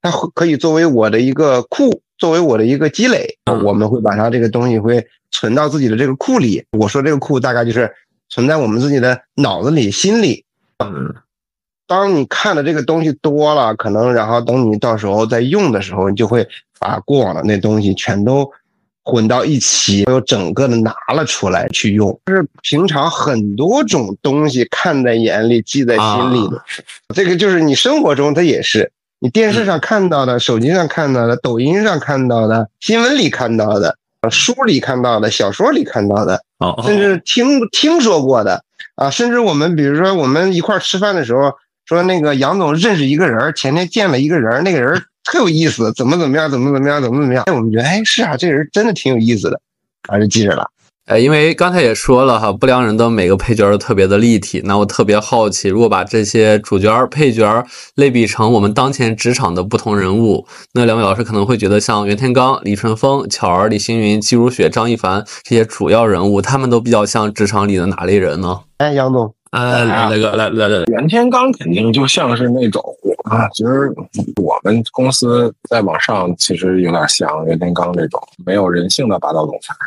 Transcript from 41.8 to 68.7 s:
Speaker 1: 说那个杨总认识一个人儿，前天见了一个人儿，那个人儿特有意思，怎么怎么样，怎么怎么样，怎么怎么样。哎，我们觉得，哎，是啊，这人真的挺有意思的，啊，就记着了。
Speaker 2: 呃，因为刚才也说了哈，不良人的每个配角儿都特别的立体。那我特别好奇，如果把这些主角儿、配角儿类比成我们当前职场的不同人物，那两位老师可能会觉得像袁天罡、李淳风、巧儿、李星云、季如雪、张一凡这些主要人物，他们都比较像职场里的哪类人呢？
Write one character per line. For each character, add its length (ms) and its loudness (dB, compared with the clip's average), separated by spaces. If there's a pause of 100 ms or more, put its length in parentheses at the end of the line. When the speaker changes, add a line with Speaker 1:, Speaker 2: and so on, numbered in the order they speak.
Speaker 1:
说 180 0
那 180 0
个 140 0
杨 240 0
总 160 0
认 200 0
识 100 0
一 100 0
个 120 2
人 120 0
儿， 140 -2
前 200 -4
天 140 0
见 220 0
了 100 0
一 80 0
个 120 0
人 120 0
儿， 100 0
那 100 0
个 80 0
人 100 2
儿 120 0 (220)
特 160 -2
有 100 2
意 180 2
思， 260 0
怎 120 -4
么 120 2
怎 120 0
么 80 0
样， 140 0
怎 80 -2
么 120 0
怎 100 0
么 60 0
样， 140 0
怎 100 -2
么 80 0
怎 80 0
么 60 0
样。 140 0
哎， 60 0
我 60 0
们 120 0
觉 60 0
得， 60 0
哎， 200 0
是 180 -2
啊， 160 -2
这 120 -2
人 220 -2
真 140 0
的 80 0
挺 180 -2
有 60 2
意 180 2
思 140 -4
的， 100 -4 (500)
啊， 100 0
就 80 4
记 160 0
着 120 2
了。 140 -6 (360)
Speaker 2:
呃， 120 2
因 140 4
为 220 4
刚 180 0
才 100 2
也 140 4
说 300 2
了 120 4
哈， 140 2
不 140 -2
良 200 2
人 120 0
的 120 4
每 200 2
个 80 4
配 180 0
角 100 2
儿 60 4
都 60 2
特 180 -2
别 100 4
的 120 2
立 200 4
体。 280 -4
那 120 0
我 80 2
特 200 -2
别 120 2
好 320 0
奇， 200 -4
如 100 0
果 80 4
把 160 0
这 180 -2
些 380 2
主 180 -2
角 160 2
儿、 140 2
配 240 0
角 160 2
儿 180 2 (300)
类 160 4
比 160 2
成 240 0
我 80 4
们 140 2
当 180 0
前 240 -2
职 180 -2
场 220 -2
的 80 -2
不 140 -4
同 200 -2
人 220 0
物， 260 0 (280)
那 100 2
两 140 2
位 40 0
老 140 2
师 80 -4
可 80 -4
能 140 2
会 100 2
觉 140 0
得 100 4
像 260 -2
袁 120 -2
天 180 0
罡、 280 2
李 120 -2
淳 180 -2
风、 360 0
巧 200 -4
儿、 200 2
李 100 0
星 180 -4
云、 220 2
季 160 0
如 140 4
雪、 200 0
张 220 -2
一 60 0
凡 260 -2 (200)
这 120 -2
些 80 4
主 260 -4
要 160 4
人 240 2
物， 120 2
他 160 -2
们 120 -2
都 120 4
比 100 -2
较 140 4
像 280 -2
职 140 0
场 180 0
里 120 0
的 80 0
哪 180 -4
类 140 2
人 240 0
呢？ 180 -4 (200)